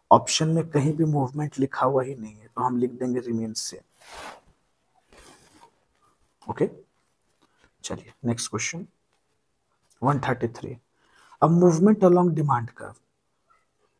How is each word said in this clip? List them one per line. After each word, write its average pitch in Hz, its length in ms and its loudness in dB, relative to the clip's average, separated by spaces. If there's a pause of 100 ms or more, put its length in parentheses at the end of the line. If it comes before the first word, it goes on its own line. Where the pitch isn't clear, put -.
(120)
ऑप्शन 120 360 2
में 160 220 0
कहीं 151 240 0
भी 156 120 0
मूवमेंट 147 540 -2
लिखा 135 260 0
हुआ 131 180 2
ही 135 120 -10
नहीं 107 180 -14
है, 107 140 -20
तो 120 140 -8
हम 123 160 0
लिख 120 140 0
देंगे 123 280 -4
रिमेन 113 340 -6
सेम। - 280 -10 (2750)
ओके, - 180 -2 (1120)
चलिए - 300 -12 (120)
next 117 240 -6
question 165 380 -8 (1160)
one 135 160 2
थर्टी 127 280 -2
थ्री, - 300 -12 (640)
a 151 80 6
movement 175 540 4
along 180 280 6
demand 135 420 -2
curve, - 260 -18 (1000)